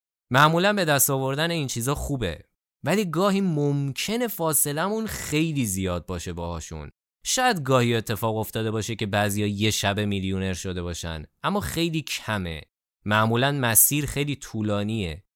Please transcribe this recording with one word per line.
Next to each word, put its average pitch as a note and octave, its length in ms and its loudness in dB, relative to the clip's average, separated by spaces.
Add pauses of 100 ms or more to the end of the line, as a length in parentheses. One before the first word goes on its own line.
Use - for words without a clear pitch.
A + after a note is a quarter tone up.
(320)
معمولاً E3 420 6
به G3 120 0
دست D3 240 4
آوردن C#3 420 0
این D#3 160 -2
چیزا B2+ 280 -2
خوبه، A2+ 500 -4 (380)
ولی F#3+ 220 2
گاهی F#3+ 360 2
ممکنه D3 840 0
فاصلمون E3+ 800 -2
خیلی D3+ 580 -2
زیاد F#2 400 -2
باشه F2+ 280 -6
باهاشون. E2+ 580 -8 (360)
شاید A#3+ 360 2
گاهی B2 320 4
اتفاق A2 420 -2
افتاده A2 340 -2
باشه A2 240 -4
که G#2+ 100 -2
بعضیا G#2 420 2
یه G#2 240 2
شب G2+ 280 0
میلیونر F#2+ 540 0
شده F2+ 280 -6
باشن، E2+ 420 -6 (200)
اما F#3 160 -2
خیلی D#3+ 420 -2
کمه. F2+ 600 -6 (440)
معمولاً A2+ 460 4
مسیر C#3 540 2
خیلی C#3+ 300 -2
طولانیه. G#2 880 -2 (120)